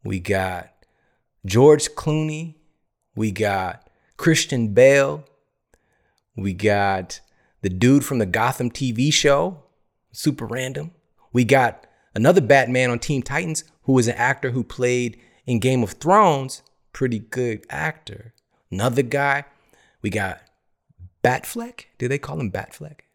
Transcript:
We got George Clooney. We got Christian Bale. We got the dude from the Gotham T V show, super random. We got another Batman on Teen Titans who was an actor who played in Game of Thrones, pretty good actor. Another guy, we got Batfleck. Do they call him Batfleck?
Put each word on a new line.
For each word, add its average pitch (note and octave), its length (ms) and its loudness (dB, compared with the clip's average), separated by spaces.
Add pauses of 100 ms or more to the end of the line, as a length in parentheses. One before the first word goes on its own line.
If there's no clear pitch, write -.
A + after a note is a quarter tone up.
We G2 160 -6
got F#2 520 -4 (720)
George C#3 440 6
Clooney. D#3 680 -6 (600)
We A2 160 -4
got F#2+ 580 -4 (280)
Christian B2 560 0
Bale. C#3 520 6 (1080)
We G2 180 -4
got G2 680 -2 (420)
the G2 80 -4
dude B2 360 4
from B2+ 140 -4
the G#2 60 0
Gotham A#2+ 460 -2
T C3 200 -6
V B2+ 200 0
show, D3+ 520 0 (480)
super C3 340 -4
random. C3 460 -8 (400)
We B2 120 2
got A#2 440 2 (280)
another D3+ 260 4
Batman B2+ 500 2
on A#2+ 80 -4
Teen C#3 240 -4
Titans D#3+ 400 -6 (200)
who C3+ 100 2
was A#2+ 140 4
an A#2+ 80 -2
actor B2+ 360 -2
who B2 120 -4
played B2 560 -4 (260)
in A#2+ 140 -2
Game B2+ 240 0
of F#2 100 -6
Thrones, D#3+ 680 2 (320)
pretty A#2+ 260 -4
good A#2 500 -6
actor. C#3+ 640 -10 (380)
Another A#2 300 -2
guy, C#3 440 -2 (560)
we A2 80 -6
got G2 320 -6 (840)
Batfleck. A#3 600 -4 (120)
Do B2 100 -6
they C#3 120 -4
call D3 200 -12
him G#2+ 120 -6
Batfleck? D#2 480 -14 (160)